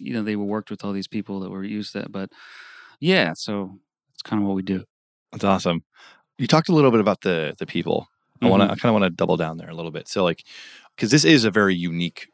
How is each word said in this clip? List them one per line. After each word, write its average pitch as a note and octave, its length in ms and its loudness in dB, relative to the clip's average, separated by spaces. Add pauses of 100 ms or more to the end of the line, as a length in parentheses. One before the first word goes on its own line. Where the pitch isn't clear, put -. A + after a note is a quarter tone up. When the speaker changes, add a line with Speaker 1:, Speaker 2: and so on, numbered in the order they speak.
Speaker 1:
you - 120 -8
know, A2+ 120 -4
they G#2+ 100 -4
were G#2 100 -4
worked G#2 260 -6
with G#2 140 -10
all G2+ 80 -6
these G2 140 -6
people G2 340 -8
that F#2+ 100 -10
were F#2+ 120 -10
used G#2+ 300 -10
to G2+ 80 -8
it. - 120 -12
But A2 180 -10 (680)
yeah, D3 360 2
so G2 440 -8 (340)
it's - 100 -18
kinda G#2 220 -2
what G2 120 -2
we F#2+ 60 -4
do. F#2+ 220 -4 (460)
Speaker 2:
That's - 140 -6
awesome. F2+ 400 0 (540)
You A#2 100 -2
talked D#3 200 4
a F#3 60 0
little C#3+ 160 6
bit A2+ 100 6
about G2 200 2
the, E2 380 -2
the E2 80 -8
people. - 420 -4 (340)
I F#2+ 60 4
wanna, G2 160 6
Speaker 1:
Mm-hmm. G2+ 80 2
Speaker 2:
I - 40 -4
kinda A#2+ 160 0
wanna G2 180 2
double F2 260 0
down E2 220 -4
there E2+ 120 -16
a E2 40 -14
little E2 180 -10
bit. D#2+ 160 -12
So, F#2+ 160 -2
like, E2+ 180 -2 (540)
'cause A2 160 -2
this D3 120 4
is D3+ 200 6
a A2 80 2
very G2 240 2
unique, E2+ 580 -4